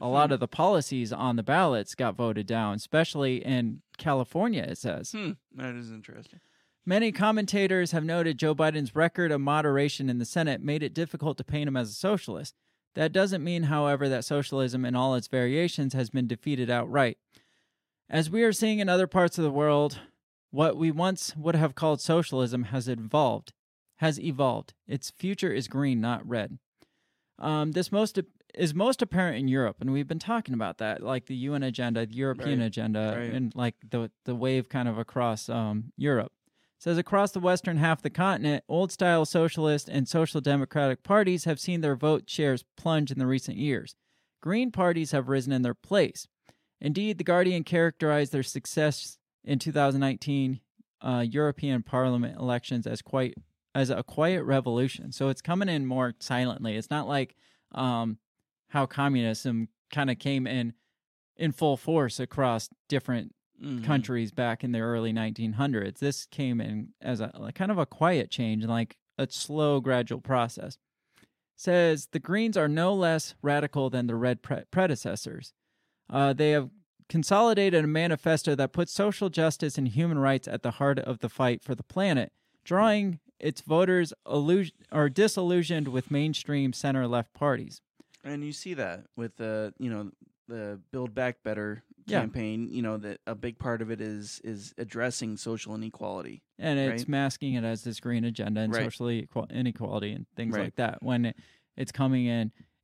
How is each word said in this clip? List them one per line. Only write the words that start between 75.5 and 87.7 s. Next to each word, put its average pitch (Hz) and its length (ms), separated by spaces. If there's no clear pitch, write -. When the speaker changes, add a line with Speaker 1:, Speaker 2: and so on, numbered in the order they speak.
Speaker 1:
Uh, 139 220
they 151 180
have 143 180
consolidated 196 760
a - 20
manifesto 156 680
that 135 160
puts 175 200
social 202 380
justice 160 480
and 135 80
human 156 320
rights 135 300
at - 160
the 120 80
heart 139 260
of 123 220
the 117 80
fight 123 340
for 123 140
the - 80
planet, 175 480
drawing 202 560
its - 220
voters 175 520
illusion-, 160 460
or 151 180
disillusioned 175 800
with 127 240
mainstream 143 640
center-left 123 640
parties." - 480